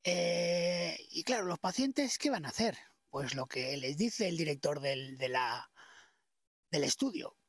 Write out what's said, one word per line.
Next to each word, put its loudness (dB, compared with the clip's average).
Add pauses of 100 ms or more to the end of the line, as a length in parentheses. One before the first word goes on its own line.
Eh, 2 (140)
y -6
claro, 0
los -2
pacientes, 0
¿qué 0
van 0
a -6
hacer? 0 (320)
Pues -2
lo -4
que -4
les -4
dice 2
el 0
director 0
del, -4
de 0
la, -2 (1000)
del 4
estudio -2 (120)